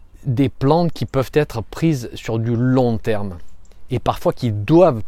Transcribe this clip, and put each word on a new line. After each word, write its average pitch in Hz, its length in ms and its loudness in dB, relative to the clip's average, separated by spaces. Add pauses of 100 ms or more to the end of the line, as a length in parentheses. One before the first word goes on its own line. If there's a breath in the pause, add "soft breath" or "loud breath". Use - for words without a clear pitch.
(240)
des 131 240 2
plantes 156 460 2
qui - 120 -4
peuvent 131 280 -2
être 147 280 0
prises 143 520 -2
sur 117 260 -4
du 117 160 -2
long 123 420 2
terme 101 400 -2 (520)
et 120 100 -2
parfois - 340 0
qui 120 180 -2
doivent 120 560 4